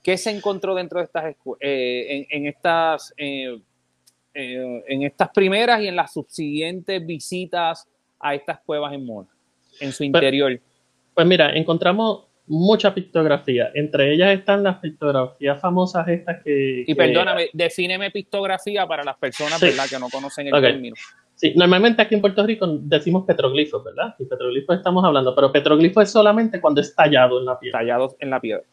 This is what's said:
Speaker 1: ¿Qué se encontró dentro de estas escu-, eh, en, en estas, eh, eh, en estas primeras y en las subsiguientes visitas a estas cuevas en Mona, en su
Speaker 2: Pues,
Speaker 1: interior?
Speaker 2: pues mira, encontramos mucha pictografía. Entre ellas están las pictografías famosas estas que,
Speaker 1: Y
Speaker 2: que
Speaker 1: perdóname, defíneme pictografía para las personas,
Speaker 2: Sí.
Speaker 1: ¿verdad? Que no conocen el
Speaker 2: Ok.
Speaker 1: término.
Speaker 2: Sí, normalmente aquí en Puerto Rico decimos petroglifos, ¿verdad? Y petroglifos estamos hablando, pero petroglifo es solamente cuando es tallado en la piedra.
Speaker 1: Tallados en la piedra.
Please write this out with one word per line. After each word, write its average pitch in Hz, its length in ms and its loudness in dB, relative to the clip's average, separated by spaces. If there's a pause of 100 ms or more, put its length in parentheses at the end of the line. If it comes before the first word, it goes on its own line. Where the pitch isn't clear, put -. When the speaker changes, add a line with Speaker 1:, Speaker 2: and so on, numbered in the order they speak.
Speaker 1:
¿Qué 185 160 0
se 220 140 -6
encontró 196 420 -4
dentro 175 260 -4
de 175 60 -4
estas 160 300 -8
escu-, - 240 -12
eh, 135 680 -4
en, 147 140 -6
en 147 40 -6
estas, 160 680 -2
eh, 135 420 -10 (760)
eh, 127 540 -10
en 139 160 -4
estas - 260 -2
primeras 214 520 2
y 208 60 -4
en 175 100 -4
las 156 160 -4
subsiguientes 165 920 -6
visitas 170 840 -6 (340)
a 143 140 -2
estas 143 240 -8
cuevas 147 340 -6
en 139 120 -12
Mona, 107 240 -14 (520)
en 139 100 -8
su 123 60 -14
Speaker 2:
Pues, - 100 -4
Speaker 1:
interior? 139 520 2 (540)
Speaker 2:
pues 170 140 4
mira, 170 260 4
encontramos 175 760 0 (180)
mucha 190 480 2
pictografía. 143 800 0
Entre 147 400 0
ellas 190 240 4
están 202 260 0
las 190 160 0
pictografías 143 840 -2
famosas 180 480 0
estas 170 340 -4
que, 135 380 -2
Speaker 1:
Y 123 60 -8
Speaker 2:
que 156 80 -2
Speaker 1:
perdóname, 170 580 2
defíneme 180 580 -4
pictografía 196 760 -4
para 160 200 -4
las 135 120 -6
personas, 151 420 -4
Speaker 2:
Sí. 180 80 4
Speaker 1:
¿verdad? 139 220 0
Que 139 80 -8
no 127 120 -8
conocen 139 380 -8
el 139 60 0
Speaker 2:
Ok. 147 80 2
Speaker 1:
término. 123 340 0 (400)
Speaker 2:
Sí, - 200 0
normalmente 185 460 6
aquí 214 140 2
en 208 60 2
Puerto 196 240 2
Rico 220 220 -2 (140)
decimos 160 440 0
petroglifos, 147 580 0
¿verdad? - 360 -8
Y 131 60 -8
petroglifos 127 500 -2
estamos 185 300 0
hablando, 135 280 4
pero 135 200 2
petroglifo 151 480 4
es 196 100 4
solamente 214 480 4
cuando 147 220 2
es 143 120 -6
tallado 127 460 4
en 131 60 -4
la 127 120 -4
piedra. 123 220 -6
Speaker 1:
Tallados 120 400 -2
en 139 100 -8
la 131 120 -2
piedra. 107 320 -6